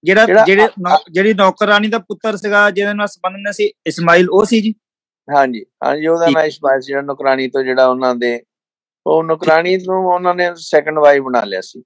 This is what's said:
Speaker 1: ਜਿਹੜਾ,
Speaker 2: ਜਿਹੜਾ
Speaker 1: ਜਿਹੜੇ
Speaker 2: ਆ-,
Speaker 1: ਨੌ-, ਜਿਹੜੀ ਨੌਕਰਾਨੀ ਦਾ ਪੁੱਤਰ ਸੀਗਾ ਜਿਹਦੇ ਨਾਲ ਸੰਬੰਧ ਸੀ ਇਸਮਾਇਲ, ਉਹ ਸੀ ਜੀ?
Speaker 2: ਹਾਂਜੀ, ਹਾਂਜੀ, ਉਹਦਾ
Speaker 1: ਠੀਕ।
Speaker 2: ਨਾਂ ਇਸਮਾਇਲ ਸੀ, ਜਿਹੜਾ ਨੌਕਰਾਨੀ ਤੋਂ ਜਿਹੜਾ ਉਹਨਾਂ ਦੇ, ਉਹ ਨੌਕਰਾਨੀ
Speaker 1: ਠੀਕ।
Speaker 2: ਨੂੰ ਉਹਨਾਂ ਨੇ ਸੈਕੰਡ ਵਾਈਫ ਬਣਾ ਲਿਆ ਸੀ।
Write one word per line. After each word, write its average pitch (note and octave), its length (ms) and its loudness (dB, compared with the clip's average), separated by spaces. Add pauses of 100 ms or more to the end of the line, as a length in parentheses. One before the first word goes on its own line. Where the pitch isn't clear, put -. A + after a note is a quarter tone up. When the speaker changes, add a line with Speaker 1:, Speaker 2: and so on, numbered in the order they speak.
Speaker 1:
ਜਿਹੜਾ, G3+ 220 4
Speaker 2:
ਜਿਹੜਾ G#3 180 4
Speaker 1:
ਜਿਹੜੇ G3 180 4
Speaker 2:
ਆ-, A3 80 2 (100)
Speaker 1:
ਨੌ-, F3+ 320 -2
ਜਿਹੜੀ G3 220 0
ਨੌਕਰਾਨੀ G#3 540 0
ਦਾ A3+ 100 -2
ਪੁੱਤਰ G#3+ 380 -8
ਸੀਗਾ G#3 340 0
ਜਿਹਦੇ G3+ 240 -4
ਨਾਲ G#3 120 -4
ਸੰਬੰਧ G3 440 -10
ਸੀ G#3 220 -4 (140)
ਇਸਮਾਇਲ, E3+ 440 2
ਉਹ F#3+ 140 2
ਸੀ A3 160 2
ਜੀ? G#3+ 140 -2 (640)
Speaker 2:
ਹਾਂਜੀ, B2+ 300 -2 (180)
ਹਾਂਜੀ, D3 220 -2
ਉਹਦਾ E3+ 200 0
Speaker 1:
ਠੀਕ। D3 100 2
Speaker 2:
ਨਾਂ D#3 80 2
ਇਸਮਾਇਲ C#3 360 -2
ਸੀ, C3 60 -16
ਜਿਹੜਾ C#3 160 -6
ਨੌਕਰਾਨੀ C3+ 460 -4
ਤੋਂ C3+ 140 -4
ਜਿਹੜਾ C3 240 2
ਉਹਨਾਂ B2+ 280 0
ਦੇ, A#2+ 280 -4 (640)
ਉਹ D#3+ 180 0
ਨੌਕਰਾਨੀ D#3+ 520 0
Speaker 1:
ਠੀਕ। F#3 120 -6
Speaker 2:
ਨੂੰ F#3 260 -2
ਉਹਨਾਂ F3+ 200 -2
ਨੇ F3+ 200 -2
ਸੈਕੰਡ D#3 440 -2
ਵਾਈਫ C#3+ 240 4
ਬਣਾ B2+ 220 -2
ਲਿਆ G2 160 -8
ਸੀ। - 260 -18